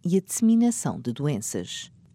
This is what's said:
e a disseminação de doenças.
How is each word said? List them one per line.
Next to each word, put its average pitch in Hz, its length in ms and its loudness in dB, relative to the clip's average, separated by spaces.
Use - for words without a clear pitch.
e 175 100 2
a 190 60 4
disseminação 226 800 2
de 123 100 -4
doenças. 113 800 -4